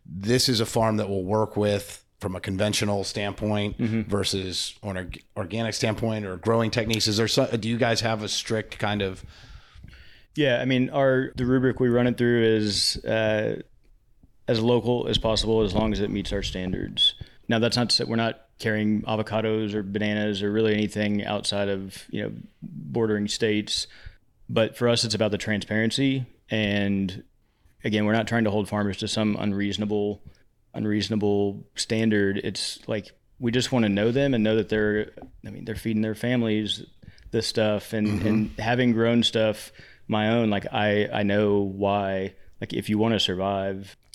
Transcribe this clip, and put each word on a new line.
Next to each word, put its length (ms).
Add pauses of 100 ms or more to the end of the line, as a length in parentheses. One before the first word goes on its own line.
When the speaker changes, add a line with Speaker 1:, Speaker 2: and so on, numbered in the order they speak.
Speaker 1:
this 440
is 120
a 60
farm 300
that 120
will 160
work 320
with 460 (160)
from 160
a 60
conventional 640
standpoint 720
Speaker 2:
Mm-hmm. 320
Speaker 1:
versus 720
on 140
org-, 260 (140)
organic 380
standpoint 500
or 140
growing 320
techniques"? 360
Is 120
there 100
so-, 180 (100)
do 120
you 80
guys 240
have 220
a 60
strict 500
kind 240
of 200 (1120)
Speaker 2:
Yeah, 260
I 40
mean, 260
our, 460
the 100
rubric 320
we 100
run 180
it 120
through 240
is, 640
uh, 560 (880)
as 120
local 480
as 100
possible, 440
as 120
long 180
as 80
it 100
meets 220
our 100
standards. 720 (340)
Now, 120
that's 160
not 140
to 60
say 80
we're 120
not 240 (180)
carrying 440
avocados 720
or 120
bananas 580
or 80
really 240
anything 500
outside 440
of, 420
you 120
know, 100 (280)
bordering 680
states. 580 (600)
But 280
for 120
us, 160
it's 100
about 160
the 80
transparency. 880 (240)
And 720 (600)
again, 200
we're 80
not 160
trying 160
to 60
hold 180
farmers 300
to 100
some 300
unreasonable, 840 (520)
unreasonable 880 (120)
standard. 680
It's 340 (100)
like, 240 (260)
we 140
just 200
wanna 160
know 220
them 240
and 100
know 120
that 120
they're, 440 (340)
I 40
mean, 140
they're 120
feeding 260
their 120
families 720 (460)
this 160
stuff 460
and, 160
Speaker 1:
Mm-hmm. 200
Speaker 2:
and 300
having 340
grown 300
stuff 500 (360)
my 220
own, 200
like, 220
I, 400
I 120
know 380
why, 720 (260)
like, 120
if 160
you 100
wanna 220
survive, 760 (180)